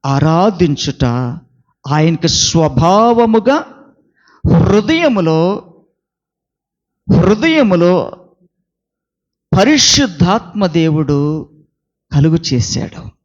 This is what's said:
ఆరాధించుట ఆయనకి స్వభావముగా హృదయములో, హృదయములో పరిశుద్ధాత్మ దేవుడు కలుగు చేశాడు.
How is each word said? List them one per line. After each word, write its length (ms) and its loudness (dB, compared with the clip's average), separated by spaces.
ఆరాధించుట 960 0
ఆయనకి 400 0
స్వభావముగా 1400 0
హృదయములో, 1080 0
హృదయములో 1080 2
పరిశుద్ధాత్మ 1080 0
దేవుడు 840 -2
కలుగు 260 2
చేశాడు. 560 -6